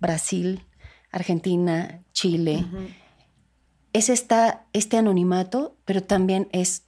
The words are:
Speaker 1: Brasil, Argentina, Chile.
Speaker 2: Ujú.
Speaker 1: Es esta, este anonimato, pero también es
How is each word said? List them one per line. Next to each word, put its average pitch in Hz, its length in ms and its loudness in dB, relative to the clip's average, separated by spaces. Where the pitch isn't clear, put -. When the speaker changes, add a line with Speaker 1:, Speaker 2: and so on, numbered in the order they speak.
Speaker 1:
Brasil, 180 640 -4
Argentina, 175 880 -2
Chile. 170 540 0
Speaker 2:
Ujú. 185 200 -12
Speaker 1:
Es - 160 2
esta, 233 640 2
este 208 240 -2
anonimato, 185 880 2
pero 190 180 0
también 190 480 0
es 180 380 -2